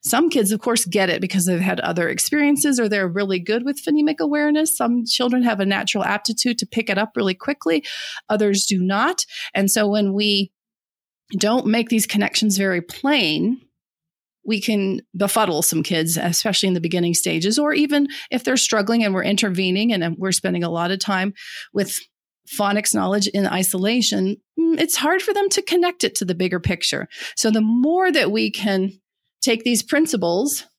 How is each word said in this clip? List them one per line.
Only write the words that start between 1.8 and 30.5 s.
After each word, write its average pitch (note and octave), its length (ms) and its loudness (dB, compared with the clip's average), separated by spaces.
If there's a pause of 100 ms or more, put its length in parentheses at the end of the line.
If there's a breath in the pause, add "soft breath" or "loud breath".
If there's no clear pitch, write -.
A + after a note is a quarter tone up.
experiences C#4+ 720 2
or A3 100 2
they're G3+ 180 0
really F#3+ 320 -2
good G#3+ 240 -2
with C#4 180 -4
phonemic D4+ 380 0
awareness. D4+ 560 0
Some A#3+ 300 0
children B3 380 0
have A3 160 2
a F#3+ 60 2
natural G3 380 0
aptitude A3+ 540 -2
to A3+ 80 -2
pick A3+ 240 -4
it A3+ 80 0
up G#3+ 180 -2
really F#3+ 200 0
quickly. D4 500 -2 (420 loud breath)
Others G3+ 380 2
do F#3+ 160 0
not. G#3+ 440 0 (280 loud breath)
And G3 160 2
so G#3+ 180 2
when G3+ 260 2
we G3+ 380 0 (840)
don't A3 300 2
make A3+ 220 2
these A3 180 2
connections G3+ 500 0
very F#3+ 240 0
plain, A3+ 800 0 (840)
we G#3+ 160 -2
can G3 420 0 (140)
befuddle F#3+ 460 0
some D#3+ 220 0
kids, E3 340 0
especially F3+ 500 0
in F#3 60 2
the F3 80 0
beginning E3+ 320 0
stages, F3 460 0
or D4 140 0
even D4 340 2 (240 loud breath)
if A#3+ 120 -4
they're B3 140 0
struggling A3+ 460 2
and G3 100 0
we're F#3+ 100 -2
intervening F#3+ 680 0
and E3+ 240 -2
we're F#3 140 -2
spending F3 320 -2
a E3+ 60 -2
lot E3+ 200 -2
of F#3+ 100 -2
time G3 320 -2 (420 loud breath)
with G3 260 -2 (520)
phonics G#3 420 -2
knowledge G3 340 0
in G3 180 0
isolation, G3 920 0 (220)
mm, E4 200 2
it's D#4+ 160 0
hard F4 260 0
for G4+ 120 -2
them G4+ 160 0
to G4 120 0
connect F4 420 0
it - 120 -2
to G3+ 100 -2
the F3+ 100 -2
bigger F3+ 240 -2
picture. - 480 -2 (280 loud breath)
So A3 160 2
the A3 100 4
more D4 500 4
that C4+ 200 2
we G#3+ 200 0
can G3 480 -2 (420)
take A3+ 220 0
these A#3+ 200 0
principles A#3+ 840 0 (140)